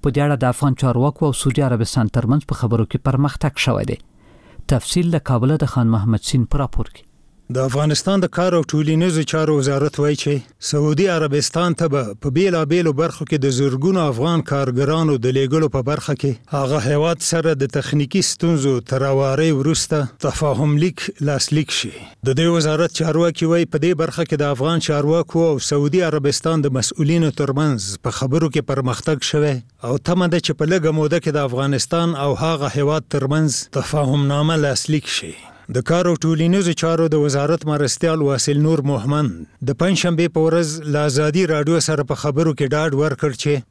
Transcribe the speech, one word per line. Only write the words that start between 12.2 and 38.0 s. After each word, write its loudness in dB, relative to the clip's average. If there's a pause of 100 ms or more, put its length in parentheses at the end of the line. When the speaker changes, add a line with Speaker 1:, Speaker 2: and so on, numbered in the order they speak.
Speaker 2:
په -2
بیلابیلو 2
برخو -2
کې -2
د 2
زرګونو 2
افغان 0
کارګرانو 0
د 0
لیږلو 2
په -2
برخه -4
کې -4
هغه 0
هیواد 0
سره 0
د -4
تخنیکي -2
ستونزو 0 (180)
تر 0
هوارۍ 2
وروسته 0 (240)
تفاهم 0
لیک -4 (240)
لاسلیک -2
شي. -8
د -6
دې 2 (120)
وزارت 0
چارواکي 0
وایي، 2
په -4
دې 2
برخه -4
کې 0 (100)
د 0
افغان -2
چارواکو 2
او 0 (140)
سعودي 2
عربستان 0
د -2
مسؤلینو 0
ترمنځ -2
په -6
خبرو 0
کې -2
پرمختګ -2
شوی 2 (260)
او -2
تمه 0
ده 2
چې -4
په -2
لږه 2
موده 2
کې -2
د 0
افغانستان 0
او 2 (160)
هغه -2
هیواد 0
ترمنځ 0
تفاهم 0
نامه 2
لاسلیک -2
شي. -12 (400)
د 0
کار 2
او 2 (100)
ټولنیزو 2 (100)
چارو 2 (100)
د 2
وزارت 0
مرستیال 0